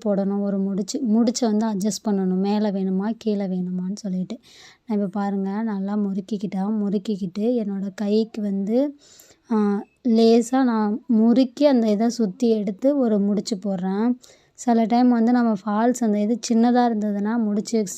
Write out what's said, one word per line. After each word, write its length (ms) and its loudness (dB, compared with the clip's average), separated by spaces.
போடணும். 360 0
ஒரு 180 -2
முடிச்சு, 400 -4
முடிச்சை 580 0
வந்து 80 0
அட்ஜஸ்ட் 420 -4
பண்ணணும். 300 0
மேலே 340 0
வேணுமா, 460 -2
கீழே 280 -4
வேணுமான்னு 500 -4
சொல்லிட்டு. 440 -6
நான் 120 -2
இப்போ 220 -2
பாருங்க, 440 -2
நல்லா 320 -4
முறுக்கிக்கிட்டேன். 760 -4
முறுக்கிக்கிட்டு 720 -2
என்னோட 560 -2
கைக்கு 460 -2
வந்து, 560 -2
ஆ, 320 0
லேசா 600 4
நான் 440 0
முறுக்கி 580 4
அந்த 260 4
இதை 180 2
சுத்தி 400 0
எடுத்து 480 0
ஒரு 220 2
முடிச்சு 360 0
போடுறேன். 580 -2
சில 300 0
டைம் 260 4
வந்து 220 4
நம்ம 220 2
ஃபால்ஸ் 380 0
அந்த 180 2
இது 180 0
சின்னதா 420 4
இருந்ததுன்னா 460 -2
முடிச்சு 480 -2